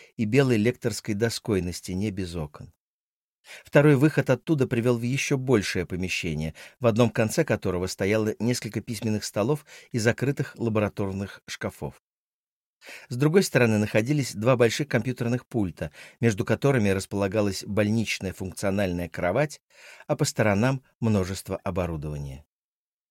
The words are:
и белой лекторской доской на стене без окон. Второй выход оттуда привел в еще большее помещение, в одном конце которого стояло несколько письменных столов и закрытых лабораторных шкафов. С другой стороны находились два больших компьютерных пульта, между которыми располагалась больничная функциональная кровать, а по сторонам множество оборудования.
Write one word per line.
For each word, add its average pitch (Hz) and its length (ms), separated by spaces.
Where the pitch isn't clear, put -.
и 117 100
белой 123 320
лекторской 110 560
доской 104 480
на 87 120
стене 95 380
без 92 240
окон. - 380
Второй 147 320
выход 139 360
оттуда 131 340
привел 120 320
в 117 60
еще 131 340
большее 110 480
помещение, 85 680
в 123 80
одном 113 240
конце 113 320
которого 92 420
стояло 107 540
несколько 113 420
письменных 107 420
столов 123 420
и 120 80
закрытых 123 580
лабораторных 104 880
шкафов. - 560
С 123 60
другой 156 280
стороны 117 340
находились 113 580
два 117 200
больших 120 320
компьютерных 123 580
пульта, 90 460
между 110 260
которыми 113 440
располагалась 98 760
больничная 104 680
функциональная 95 760
кровать, 104 520
а 147 80
по 151 100
сторонам 117 580
множество 98 580
оборудования. 76 880